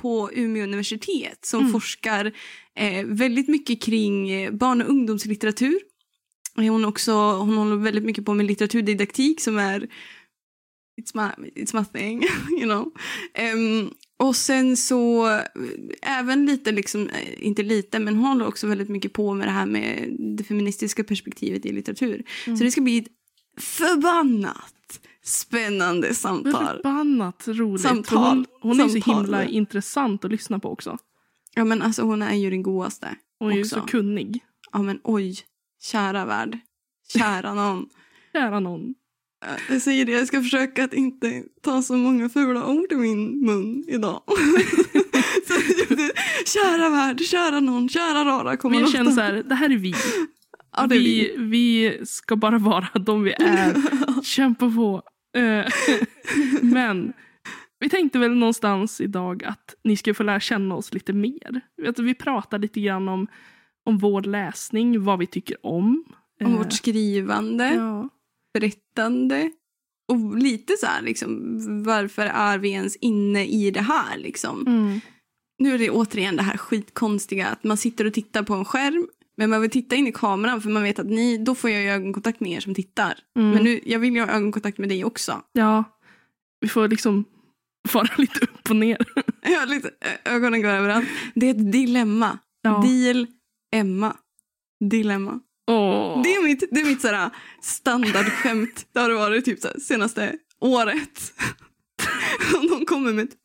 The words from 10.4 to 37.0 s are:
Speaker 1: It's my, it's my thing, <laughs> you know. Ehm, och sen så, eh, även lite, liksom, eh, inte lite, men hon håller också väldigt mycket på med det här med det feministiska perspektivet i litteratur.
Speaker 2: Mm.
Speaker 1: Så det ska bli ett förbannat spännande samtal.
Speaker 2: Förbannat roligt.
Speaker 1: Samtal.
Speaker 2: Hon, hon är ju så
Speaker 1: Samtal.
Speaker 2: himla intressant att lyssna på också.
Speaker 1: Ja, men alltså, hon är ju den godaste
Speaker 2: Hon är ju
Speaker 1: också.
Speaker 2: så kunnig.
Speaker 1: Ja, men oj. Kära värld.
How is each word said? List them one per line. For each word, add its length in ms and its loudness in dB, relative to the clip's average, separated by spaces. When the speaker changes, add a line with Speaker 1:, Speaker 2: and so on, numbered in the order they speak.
Speaker 1:
It's 120 -14
my, 360 -6
it's 180 -4
my 200 -6
thing, 220 -4
<laughs> 120 -8
you 20 -2
know. 300 -2
Ehm, 560 -2
och 180 2
sen 400 2
så, 520 2
eh, 120 2
även 440 0
lite, 260 0
liksom, 360 -2
eh, 380 -8
inte 160 0
lite, 360 0
men 180 0
hon 100 4
håller 200 2
också 200 -4
väldigt 220 -2
mycket 240 -6
på 220 0
med 140 -2
det 40 0
här 140 -2
med 500 -4
det 60 -8
feministiska 600 -2
perspektivet 640 -6
i 60 -6
litteratur. 500 -4
Speaker 2:
Mm. 100 -2
Speaker 1:
Så 80 4
det 60 4
ska 100 0
bli 180 2
ett 100 -4
förbannat 1160 0
spännande 880 -2
samtal. 520 0
Speaker 2:
Förbannat 720 -2
roligt. 340 -2
Speaker 1:
Samtal. 540 4
Speaker 2:
Hon, 100 0
hon 200 2
är 40 6
ju 60 4
så 100 2
Speaker 1:
Samtal. 240 2
Speaker 2:
himla 200 0
intressant 800 -2
att 60 -6
lyssna 280 -6
på 140 -8
också. 260 -10
Speaker 1:
Ja, 100 0
men 180 0
alltså, 200 0
hon 200 0
är 120 -2
ju 160 0
den 120 -2
godaste 540 -6
Speaker 2:
Hon 140 -2
är 40 2
ju 60 0
Speaker 1:
också. 180 -4
Speaker 2:
så 60 -8
kunnig. 540 -2
Speaker 1:
Ja, 100 -2
men 220 -4
oj. 320 -2
Kära 420 -2
värld. 340 -4